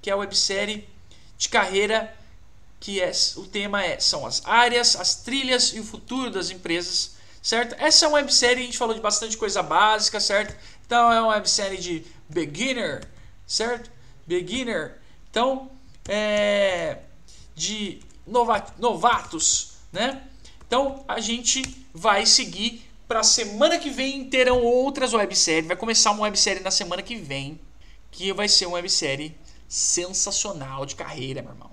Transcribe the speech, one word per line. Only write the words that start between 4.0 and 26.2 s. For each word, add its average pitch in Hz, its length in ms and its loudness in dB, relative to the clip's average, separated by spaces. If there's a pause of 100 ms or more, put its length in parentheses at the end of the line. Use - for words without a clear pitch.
as - 200 -6
áreas, 240 520 4
as 180 200 -2
trilhas 254 580 0
e 226 60 -8
o 214 40 -8
futuro 247 460 -6
das 185 200 -4
empresas, 175 640 -4 (260)
certo? 233 360 0
Essa 311 260 6
é 311 40 4
uma 294 100 4
websérie, 247 440 4
a 247 40 -6
gente 240 120 -8
falou 226 160 0
de 220 60 -6
bastante 214 360 -2
coisa 202 260 -2
básica, 208 560 2
certo? 208 380 0 (280)
Então 233 280 6
é 226 80 4
uma 220 140 4
websérie 202 440 0
de 175 260 -6 (240)
beginner, 170 760 -4 (400)
certo? 233 440 -2 (360)
Beginner. 180 760 -4 (280)
Então, 262 420 0 (380)
é, 202 920 0 (560)
de 196 460 -6 (260)
nova-, 226 520 0
novatos, 208 960 0 (200)
né? 254 300 -4 (440)
Então 269 420 0
a 233 120 -4
gente 240 720 -2
vai 202 320 2
seguir 220 640 2 (180)
pra 226 160 0
semana 240 560 4
que 320 120 -6
vem, 269 400 -4
terão 254 320 6
outras 247 500 2
webséries. 190 540 2
Vai 185 100 -2
começar 220 360 4
uma 214 100 -2